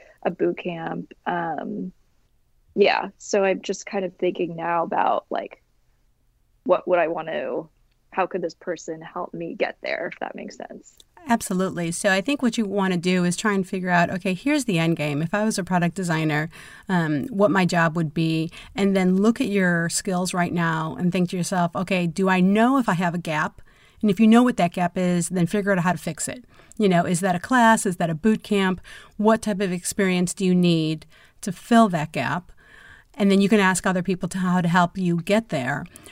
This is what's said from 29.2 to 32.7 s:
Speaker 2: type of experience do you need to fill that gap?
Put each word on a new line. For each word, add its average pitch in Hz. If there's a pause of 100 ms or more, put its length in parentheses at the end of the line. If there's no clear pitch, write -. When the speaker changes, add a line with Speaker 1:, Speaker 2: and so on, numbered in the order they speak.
Speaker 2:
type 208
of 190
experience 180
do 196
you 180
need 160 (360)
to 190
fill 226
that 151
gap? 147 (640)